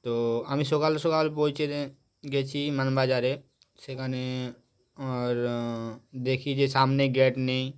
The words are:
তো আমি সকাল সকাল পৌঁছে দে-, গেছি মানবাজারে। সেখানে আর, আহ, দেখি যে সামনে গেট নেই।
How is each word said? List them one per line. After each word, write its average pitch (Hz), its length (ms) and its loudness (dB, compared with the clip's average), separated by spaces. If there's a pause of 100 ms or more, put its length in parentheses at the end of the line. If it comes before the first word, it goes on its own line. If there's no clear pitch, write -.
তো 117 420 0
আমি 143 180 -2
সকাল 151 320 2
সকাল 156 380 2
পৌঁছে 147 320 0
দে-, 143 260 -6 (320)
গেছি 139 460 -2
মানবাজারে। 131 640 2 (460)
সেখানে 131 440 -6 (760)
আর, 123 400 -2 (100)
আহ, 117 440 -4 (340)
দেখি 131 300 0
যে 139 140 4
সামনে 135 400 4
গেট 131 300 4
নেই। 131 260 0 (140)